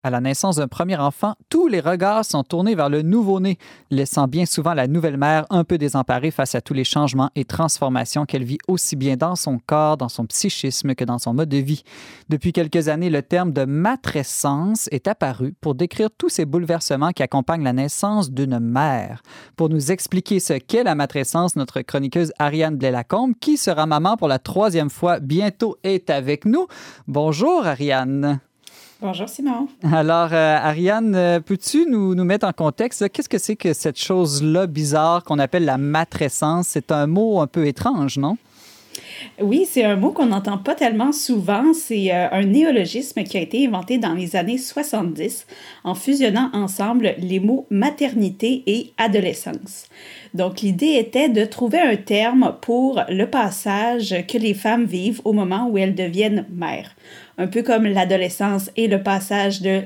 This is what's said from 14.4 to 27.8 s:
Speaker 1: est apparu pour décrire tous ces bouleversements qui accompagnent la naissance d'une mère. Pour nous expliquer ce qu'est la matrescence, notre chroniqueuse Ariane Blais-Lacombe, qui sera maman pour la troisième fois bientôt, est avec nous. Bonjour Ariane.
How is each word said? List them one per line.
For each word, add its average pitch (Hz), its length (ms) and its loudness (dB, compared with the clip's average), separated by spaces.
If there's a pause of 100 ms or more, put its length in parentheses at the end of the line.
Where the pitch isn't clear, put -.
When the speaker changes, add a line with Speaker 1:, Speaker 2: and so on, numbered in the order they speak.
Speaker 1:
est 143 160 -2
apparu 139 520 -4
pour 147 140 -2
décrire 175 420 -2
tous 339 120 -2
ces 180 160 -2
bouleversements 160 680 0
qui 147 100 -2
accompagnent 139 420 0
la 127 80 2
naissance 160 580 0
d'une 131 280 -2
mère. 117 640 0 (340)
Pour 160 120 2
nous 151 240 0
expliquer 185 480 -2
ce 156 140 -2
qu'est 226 300 0
la 170 100 2
matrescence, 147 640 -2
notre 135 260 -4
chroniqueuse 147 560 -2
Ariane 151 380 0
Blais-Lacombe, 135 640 0
qui 302 160 2
sera 156 300 0
maman 160 300 2
pour 165 120 0
la 131 100 2
troisième 175 520 0
fois 175 300 0
bientôt, 196 640 0
est 190 260 -2
avec 143 340 0
nous. 294 220 2 (400)
Bonjour 156 600 2
Ariane. 139 720 0 (600)